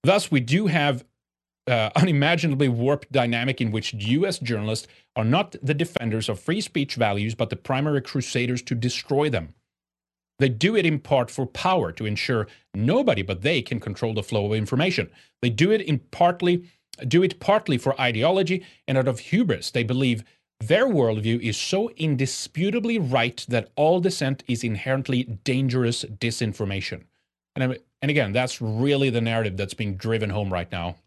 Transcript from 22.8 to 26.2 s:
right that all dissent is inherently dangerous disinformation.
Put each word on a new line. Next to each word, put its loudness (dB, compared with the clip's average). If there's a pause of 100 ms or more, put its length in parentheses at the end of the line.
right -2
that 0
all 4
dissent -2
is -2
inherently -2
dangerous -2
disinformation. -6 (520)